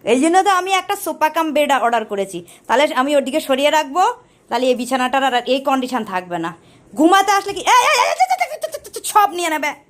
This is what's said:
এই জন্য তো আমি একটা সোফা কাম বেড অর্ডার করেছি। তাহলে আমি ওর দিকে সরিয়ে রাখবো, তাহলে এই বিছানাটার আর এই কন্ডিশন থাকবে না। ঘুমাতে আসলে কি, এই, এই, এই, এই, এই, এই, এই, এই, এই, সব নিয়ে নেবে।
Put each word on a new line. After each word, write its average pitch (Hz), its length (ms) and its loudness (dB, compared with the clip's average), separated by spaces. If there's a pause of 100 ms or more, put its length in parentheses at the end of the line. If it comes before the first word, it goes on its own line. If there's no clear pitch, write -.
এই 254 180 2
জন্য 349 220 4
তো 403 60 2
আমি 370 220 0
একটা 381 240 -2
সোফা 311 340 -2
কাম 320 220 -2
বেড 285 200 0
অর্ডার 233 340 0
করেছি। 196 400 -8 (220)
তাহলে 262 280 2
আমি 285 200 0
ওর 277 80 4
দিকে 269 160 -2
সরিয়ে 277 300 0
রাখবো, 311 440 0 (360)
তাহলে 254 160 -2
এই 254 100 2
বিছানাটার 254 480 -2
আর 247 220 0
এই 262 140 0
কন্ডিশন 254 460 -2
থাকবে 180 320 -6
না। 170 180 -6 (400)
ঘুমাতে 381 360 4
আসলে 392 220 -2
কি, 381 60 -8
এই, - 60 -10
এই, 427 80 4
এই, 494 320 4
এই, - 0 -
এই, 740 360 0
এই, 622 220 -6
এই, 622 220 -10
এই, 415 100 -18
এই, - 80 -12
সব 403 280 2
নিয়ে 349 180 -4
নেবে। 302 240 -4 (160)